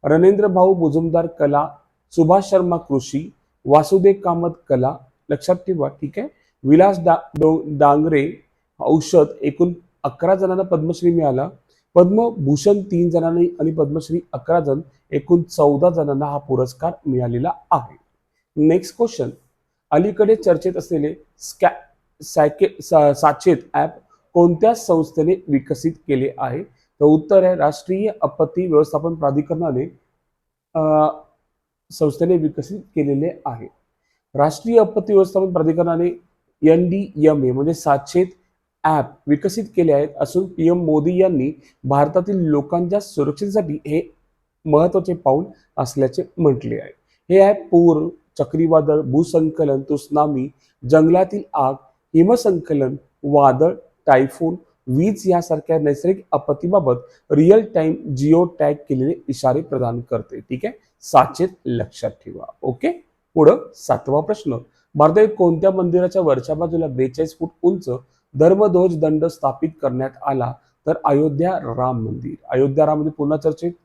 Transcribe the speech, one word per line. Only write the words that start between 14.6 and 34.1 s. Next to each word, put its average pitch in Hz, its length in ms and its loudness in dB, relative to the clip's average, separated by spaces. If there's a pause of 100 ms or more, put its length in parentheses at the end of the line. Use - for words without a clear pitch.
एकूण 165 320 0
चौदा 147 460 0
जणांना 147 360 -2
हा 143 120 -8
पुरस्कार 131 560 -4 (120)
मिळालेला 123 460 -4 (200)
आहे. 127 260 -4 (680)
नेक्स्ट 180 300 0
क्वेश्चन, 226 320 -4 (640)
अलीकडे 202 440 2
चर्चेत 180 420 -2
असलेले 156 380 -4 (240)
स्कॅ-, - 840 -6
सॅके-, 151 580 -2
सा-, 147 320 2
साचेत 151 440 2 (160)
ॲप 147 160 -2 (440)
कोणत्या 175 420 4
संस्थेने 165 720 -2
विकसित 143 440 -4
केले 135 460 -4
आहे? 131 260 -8
तर - 420 -6
उत्तर 156 380 4
आहे 185 120 2
राष्ट्रीय 180 560 -2 (100)
आपत्ती 160 460 -4
व्यवस्थापन 156 460 0
प्राधिकरणाने, 151 840 -4 (760)
अ, 156 340 2 (840)
संस्थेने 170 460 0
विकसित 160 420 -6
केलेले 143 500 -4 (160)
आहे. 117 220 -10 (680)